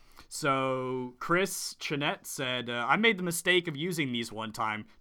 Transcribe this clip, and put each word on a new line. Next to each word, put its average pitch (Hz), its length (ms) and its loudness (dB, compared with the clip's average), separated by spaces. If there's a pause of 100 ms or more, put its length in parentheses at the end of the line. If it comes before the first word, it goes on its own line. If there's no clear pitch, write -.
(280)
So 131 920 0
Chris 185 600 0
Chinette 151 460 -2
said, 127 440 -4
uh, 120 200 -2
"I 151 80 6
made 220 200 4
the 185 60 -4
mistake 175 460 2
of 143 80 -4
using 156 340 -2
these 117 220 -2
one 110 180 -6
time, 107 340 -2 (160)